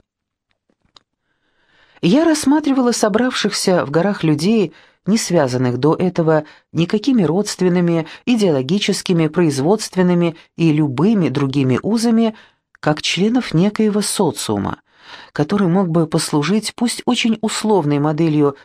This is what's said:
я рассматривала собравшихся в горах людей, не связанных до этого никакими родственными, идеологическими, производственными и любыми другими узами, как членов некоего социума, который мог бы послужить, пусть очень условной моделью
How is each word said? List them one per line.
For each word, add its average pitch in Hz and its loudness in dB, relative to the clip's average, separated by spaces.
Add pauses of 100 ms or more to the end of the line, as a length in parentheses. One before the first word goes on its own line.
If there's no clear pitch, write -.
(2000)
я 226 2
рассматривала 285 0
собравшихся 208 0
в 131 -8
горах 175 -2
людей, 165 0 (340)
не 202 0
связанных 127 0
до 143 2
этого 160 0 (260)
никакими 214 0
родственными, 175 0 (180)
идеологическими, 180 0
производственными 175 0 (180)
и 165 2
любыми 156 2
другими 131 0
узами, 226 0 (500)
как 151 0
членов 220 -2
некоего 208 0
социума, 113 -4 (540)
который 190 0
мог 180 0
бы 160 0
послужить, 160 -2
пусть - -4
очень 233 -2
условной 185 0
моделью 151 0